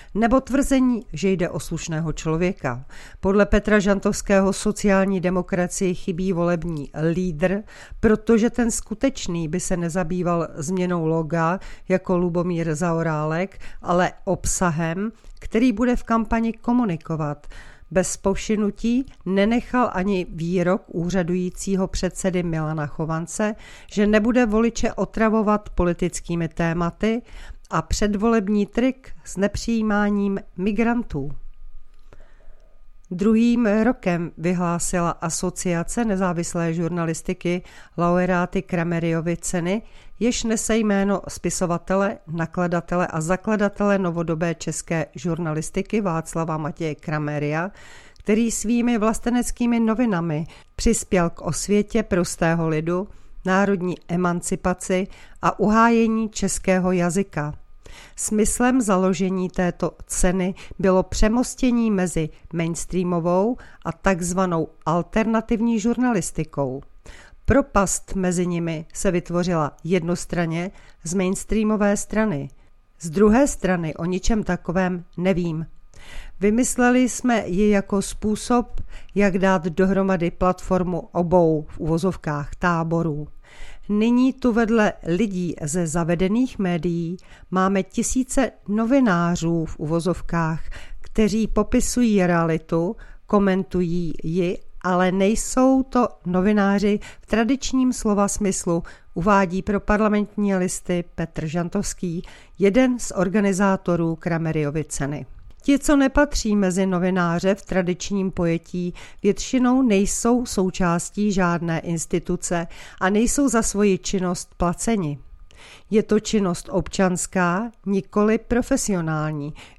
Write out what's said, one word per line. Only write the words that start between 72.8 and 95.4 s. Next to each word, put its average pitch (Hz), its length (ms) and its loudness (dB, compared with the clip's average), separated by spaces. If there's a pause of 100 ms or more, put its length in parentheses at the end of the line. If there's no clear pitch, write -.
Z 165 100 -8
druhé 214 360 6
strany 180 480 -2
o - 100 -8
ničem 185 380 2
takovém 180 640 -2 (120)
nevím. 170 500 0 (720)
Vymysleli 247 680 4
jsme 240 400 0
ji 208 220 2
jako 196 320 2
způsob, - 760 -2 (340)
jak 196 240 4
dát 190 260 4
dohromady 185 640 2
platformu 180 680 0 (140)
obou 165 560 2
v - 120 -12
uvozovkách 160 760 -2
táborů. 165 720 -2 (600)
Nyní 240 440 4
tu 247 200 0
vedle 214 400 2 (100)
lidí 180 600 -2
ze 165 240 -2
zavedených 175 720 0
médií 175 580 -2 (340)
máme 190 320 2
tisíce 240 720 0 (160)
novinářů 175 960 2
v - 140 -8
uvozovkách, 160 840 -2 (380)
kteří 214 460 2
popisují 214 800 2
realitu, 165 720 0 (300)
komentují 185 840 0 (100)
ji, 175 360 -2 (240)
ale 180 300 2
nejsou 254 720 4